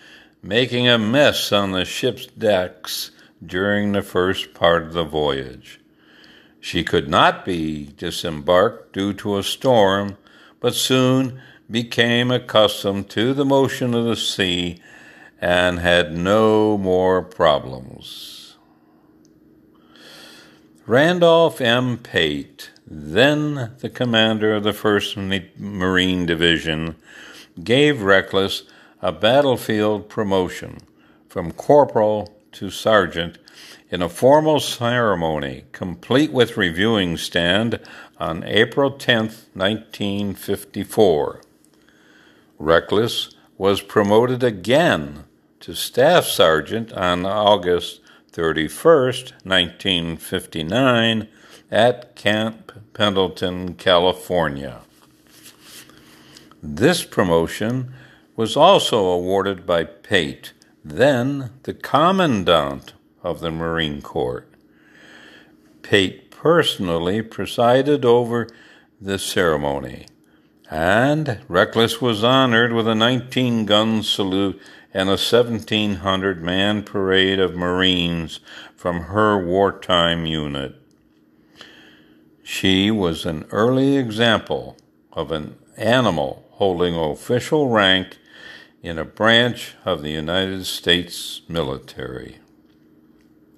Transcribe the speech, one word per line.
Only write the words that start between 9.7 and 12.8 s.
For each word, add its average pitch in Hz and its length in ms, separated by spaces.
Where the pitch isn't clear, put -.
but 120 160
soon 131 640
became 120 600
accustomed 104 800